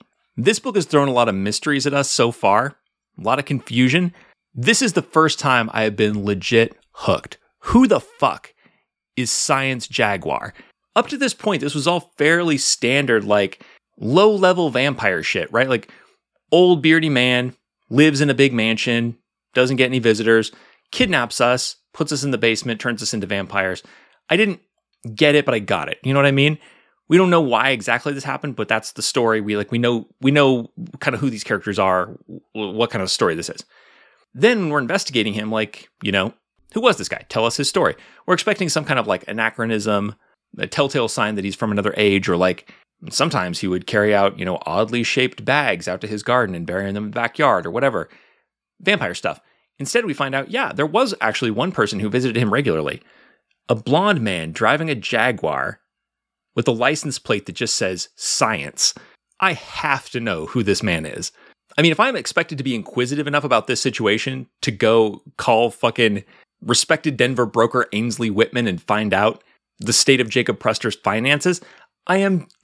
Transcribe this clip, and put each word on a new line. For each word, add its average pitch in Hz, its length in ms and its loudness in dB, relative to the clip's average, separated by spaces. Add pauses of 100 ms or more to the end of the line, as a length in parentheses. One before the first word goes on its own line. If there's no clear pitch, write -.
(360)
This 190 220 2
book 233 180 -4
has 185 100 0
thrown 143 220 2
a 131 60 -2
lot 120 160 4
of 98 60 -2
mysteries 123 500 -4
at 139 80 -2
us 139 160 0
so 117 220 2
far, 131 440 0 (440)
a - 20 -14
lot 123 160 0
of 143 80 -4
confusion. 131 680 0 (420)
This 135 260 2
is 220 120 0
the 170 100 0
first 160 340 2
time 123 360 0
I 110 100 -2
have 107 120 -2
been 104 300 0
legit 104 500 2 (160)
hooked. - 460 -2 (220)
Who 247 280 4
the 180 120 4
fuck - 540 -4 (600)
is 127 140 -4
Science 135 580 -2
Jaguar? 90 680 -4 (400)
Up 233 140 0
to 294 80 -8
this 254 180 -2
point, 190 260 -4
this 143 140 -4
was 143 100 -2
all 170 320 -2
fairly 165 400 2
standard, 127 680 0
like, 101 400 0 (360)
low-level 180 720 4
vampire 120 500 0
shit, - 320 -4
right? 131 160 2
Like, 117 220 -2 (600)
old 175 300 6
beardy 160 280 4
man, 127 460 2 (360)
lives 143 280 6
in 147 120 2
a 123 40 2
big 135 180 4
mansion, 117 640 -2 (380)
doesn't 127 240 2
get 127 80 4
any 127 140 0
visitors, 113 520 2 (400)
kidnaps 151 500 0
us, 123 340 0 (180)
puts - 180 -4
us 139 120 -4
in 143 80 -2
the 120 80 -2
basement, 110 420 -2
turns 120 220 -6
us 110 100 -6
into 101 140 -4
vampires. 95 560 -4 (480)
I 170 40 2
didn't 202 260 0 (520)
get 147 220 4
it, 143 100 4
but 127 80 0
I 113 60 0
got 87 300 -4
it. - 140 -10
You 135 80 -2
know 139 80 2
what 139 60 4
I 139 60 4
mean? 143 260 2 (520)
We 160 80 6
don't 185 120 6
know 170 120 4
why 127 300 2
exactly 123 420 -2
this 135 100 -8
happened, 135 320 -6
but 107 120 -4
that's - 260 -2
the - 80 -10
story. 113 400 0
We, 104 160 -4
like, 104 140 -4
we 120 60 -2
know, 120 300 0 (140)
we 135 100 2
know 135 400 2 (300)
kinda 117 180 -2
who 135 100 -2
these 110 140 -8
characters 101 340 -4
are, 92 380 0 (400)
w-, 104 160 -6
what 113 200 -2
kind 107 120 -4
of 85 80 -4
story 87 240 0
this 82 140 -8
is. - 160 -16 (680)
Then 208 260 2
when 170 100 -2
we're 147 100 0
investigating 120 540 -2
him, 107 180 -6
like, 110 380 -6 (120)
you 98 100 -4
know, 98 220 0 (400)
who 220 80 -4
was 233 160 4
this - 120 -8
guy? - 200 -10
Tell 113 160 0
us 113 120 -2
his 143 100 -2
story. 117 280 0 (300)
We're 180 80 2
expecting 190 360 -2
some 147 160 -2
kind 135 140 0
of, 104 60 -2
like, 95 220 -4
anachronism, 107 880 -2 (420)
a 110 80 -4
telltale 135 440 -2
sign 107 260 -2
that 98 80 -4
he's 98 140 -6
from 110 140 -4
another 101 260 -2
age, 98 320 2
or, 87 80 2
like, 90 360 0 (360)
sometimes 110 500 -2
he 101 80 -4
would 90 180 -4
carry 104 300 2
out, 98 240 2
you 85 60 -4
know, 90 200 -4
oddly 110 380 -2
shaped 127 400 -2
bags 127 460 0
out 92 120 -6
to 107 60 -10
his 104 160 -8
garden 117 320 0
and 85 100 -8
bury 92 200 -4
them 101 180 -4
in 104 80 -8
the 110 40 -10
backyard 117 500 0
or 85 60 -8
whatever. 113 380 -2 (680)
Vampire 156 340 -2
stuff. - 280 -6 (360)
Instead, 226 280 -2
we 156 80 -4
find 135 200 -4
out, 135 160 -4
yeah, 226 220 -4
there 147 140 -2
was 208 340 0
actually 110 320 -2
one 135 220 -2
person 107 260 -2
who 107 100 -2
visited 123 320 0
him 104 120 4
regularly. 78 480 0 (680)
A 117 80 4
blonde 156 460 2
man 85 320 -4
driving 147 360 0
a 139 60 -2
Jaguar 101 840 -2 (720)
with - 120 0
a 123 40 4
license 131 480 -2
plate 104 260 -4
that 87 80 -10
just 110 220 -4
says 92 400 -4
science, - 800 -2 (460)
I 185 140 2
have - 580 -6
to 123 80 -6
know 90 260 -4
who 117 180 0
this 98 200 2
man 85 220 0
is. - 260 -10 (460)
I 147 40 2
mean, 165 100 6
if 156 80 -2
I'm 247 160 2
expected 165 420 -4
to 131 60 -6
be 127 120 -2
inquisitive 127 520 -4
enough 147 160 0
about 120 240 2
this 123 140 -2
situation 123 640 -2 (140)
to 135 100 -4
go 110 520 2 (140)
call 117 340 2
fucking 113 520 0 (380)
respected 143 560 0
Denver 123 280 2
broker 117 460 2
Ainsley 113 380 -2
Whitman 110 380 0
and 87 140 -4
find 104 320 0
out 104 300 2 (360)
the - 120 -4
state 131 300 4
of 120 80 -2
Jacob 120 300 -2
Prester's 110 360 -2
finances, 139 640 0 (440)
I 190 120 2
am 196 300 0 (160)